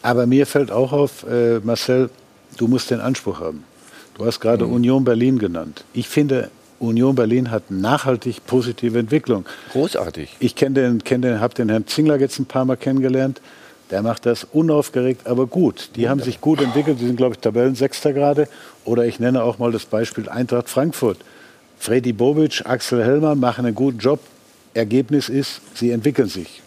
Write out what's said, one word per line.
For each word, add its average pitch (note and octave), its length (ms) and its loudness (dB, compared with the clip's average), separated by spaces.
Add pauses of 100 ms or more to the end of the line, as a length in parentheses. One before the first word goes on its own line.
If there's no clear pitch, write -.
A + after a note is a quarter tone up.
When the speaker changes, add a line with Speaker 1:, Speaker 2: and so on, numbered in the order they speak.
Speaker 1:
Aber A#2+ 260 2
mir C3+ 180 4
fällt C#3 240 0
auch A#2+ 220 0
auf, C#3+ 400 -2
äh, A#2 280 2
Marcel, A#2 500 0 (480)
du A#2 100 0
musst B2 240 0
den A#2+ 80 -2
Anspruch G#2 400 -4
haben. D#2 240 -8 (540)
Du G2+ 80 -6
hast A#2 160 -2
gerade A2+ 240 2
Speaker 2:
Mhm. A#2 80 -2
Speaker 1:
Union B2+ 320 2
Berlin B2 340 2
genannt. E2+ 540 -6
Ich B2 160 -6
finde, C3+ 400 0 (280)
Union A#2 380 2
Berlin A#2+ 360 2
hat G#2+ 200 -6
nachhaltig A#2 720 -2
positive A#2+ 540 0
Entwicklung. A#2 460 0 (260)
Speaker 2:
Großartig. F#2 680 -4
Speaker 1:
Ich B2 160 0
kenn C#3 180 2
den, B2 320 2
kenn B2+ 160 0
den, A#2+ 180 0
hab A#2+ 160 -2
den A#2 140 0
Herrn A2 180 0
Zingler D3+ 320 2
jetzt C3+ 180 0
ein C3+ 80 -4
paar C3 200 -2
Mal C3 100 0
kennengelernt. C3 680 0 (500)
Der G2 100 -2
macht A2+ 240 -4
das A#2+ 180 0
unaufgeregt, C#3+ 840 0
aber B2 220 0
gut. C3 480 0
Die A2+ 140 0
haben C#3 120 0
sich B2 200 -6
gut D3+ 200 2
entwickelt. C#3 380 0
Die A#2+ 80 -2
sind, B2 80 0
glaub B2+ 160 2
ich, - 80 -10
Tabellensechster B2+ 720 0
gerade. C#3+ 360 2 (360)
Oder A#2+ 220 2
ich A#2 140 -4
nenne B2 240 2
auch A#2 140 0
mal A#2+ 140 0
das A2+ 140 -4
Beispiel A2 420 -4
Eintracht A#2+ 420 -2
Frankfurt. C3 480 0 (600)
Freddy B2 320 0
Bobic, C#3 540 0
Axel B2 380 0
Hellmann D3 360 2
machen B2 260 0
einen A#2 100 0
guten B2 240 -2
Job. C3+ 200 0 (560)
Ergebnis A#2+ 540 0
ist, C3+ 320 -4 (120)
sie A#2+ 160 -2
entwickeln A2+ 400 0
sich. - 380 -12